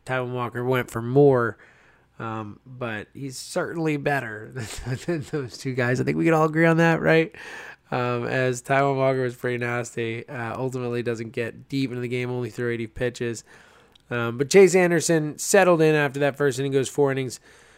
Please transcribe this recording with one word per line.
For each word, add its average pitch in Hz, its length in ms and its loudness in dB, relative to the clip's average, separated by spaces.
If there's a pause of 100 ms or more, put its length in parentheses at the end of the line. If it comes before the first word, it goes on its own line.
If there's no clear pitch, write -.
Taijuan 127 280 -4
Walker 120 320 -4
went 123 260 0
for 113 100 -8
more, 123 560 4 (640)
um, 110 480 -10
but 120 480 -10
he's 131 240 -12
certainly 160 580 -4
better 131 540 -4
<laughs> 123 360 -10
than, 123 200 -4
than 170 140 -2 (100)
those 135 260 -6
two 131 180 -6
guys. 127 260 0
I 127 40 -2
think 147 140 -2
we 165 60 0
can 165 100 4
all 156 120 4
agree 160 200 2
on 165 120 4
that, 165 220 4
right? 160 320 4 (580)
Um, 123 360 -2
as 127 340 0
Taijuan 139 360 2
Walker 131 260 2
was 120 120 -4
pretty 123 220 -4
nasty, 120 720 -6
uh, 117 300 -8
ultimately 123 440 -4
doesn't 113 280 -6
get 117 400 -8
deep 135 180 -2
into 123 140 -8
the 123 60 -6
game, 123 220 -4
only 123 200 -6
threw 120 200 -4
eighty 117 160 -6
pitches. 120 580 -6 (640)
Um, 117 260 -2
but 135 140 -2
Chase 185 240 8
Anderson 165 640 2
settled 180 420 4
in 156 140 6
after 143 260 0
that 143 160 0
first 139 220 0
inning, 139 140 -2
goes 135 160 2
four 139 240 2
innings, 131 280 -6 (380)